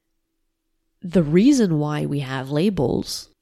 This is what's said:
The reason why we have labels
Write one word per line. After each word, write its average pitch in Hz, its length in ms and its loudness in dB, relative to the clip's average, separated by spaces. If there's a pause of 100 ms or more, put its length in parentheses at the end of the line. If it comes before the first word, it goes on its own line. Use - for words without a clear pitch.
(1000)
The 180 220 0
reason 185 560 4
why 151 260 -2
we 143 160 -4
have 131 300 -8
labels 156 800 -2 (100)